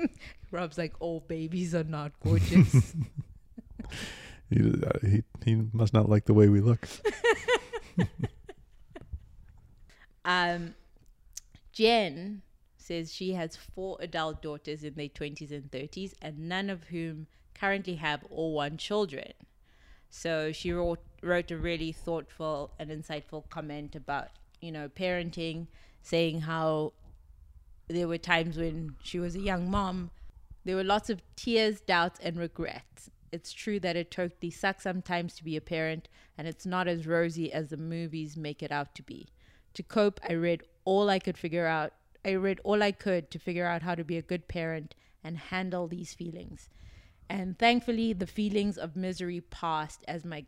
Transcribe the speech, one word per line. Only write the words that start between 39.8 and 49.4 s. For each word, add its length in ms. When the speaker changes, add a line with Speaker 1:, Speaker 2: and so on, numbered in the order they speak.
Speaker 1:
cope, 460
I 60
read 280
all 240
I 100
could 200
figure 280
out. 280
I 80
read 280
all 200
I 100
could 380
to 80
figure 280
out 160
how 120
to 100
be 140
a 40
good 260
parent 460
and 140
handle 500
these 240
feelings. 560
And 300
thankfully, 540
the 140
feelings 500
of 180
misery 460